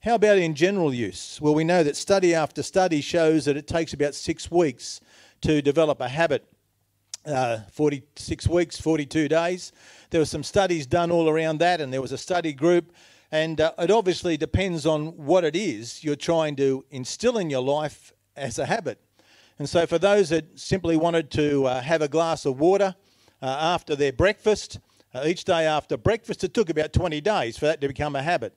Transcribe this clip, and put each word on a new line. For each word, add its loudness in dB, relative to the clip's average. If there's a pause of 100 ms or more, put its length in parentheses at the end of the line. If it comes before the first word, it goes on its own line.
how 0
about 6
in 0
general 2
use? -8
Well, 4
we 2
know 4
that 2
study 2
after -2
study 0
shows 2
that 0
it -12
takes -4
about -2
six -8
weeks 0 (400)
to 2
develop 2
a -4
habit. -2 (800)
Uh, -2 (120)
forty-six -4
weeks, 0
forty-two -2
days. -2 (380)
There 0
were 4
some -6
studies 0
done 0
all 2
around 0
that, 2
and -6
there -4
was -8
a -8
study -4
group, 2 (400)
and, 0
uh, 2
it 0
obviously 2
depends -2
on 0
what 2
it 0
is -6
you're -4
trying -2
to 0
instill -2
in -2
your -2
life -4 (240)
as -8
a -2
habit. -4 (580)
And -8
so 2
for 0
those 4
that -2
simply 0
wanted 0
to, 2
uh, 0
have 0
a -2
glass 0
of -2
water, 4 (480)
uh, -8
after -2
their 0
breakfast, 0 (340)
uh, -8
each -2
day 2
after 0
breakfast, -2
it -4
took 0
about -2
twenty 0
days 0
for 0
that 0
to -2
become -4
a -4
habit. -2